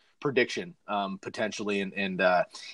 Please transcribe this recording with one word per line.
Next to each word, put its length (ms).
prediction, 540
um, 300
potentially, 640
and, 140
and, 260
uh, 240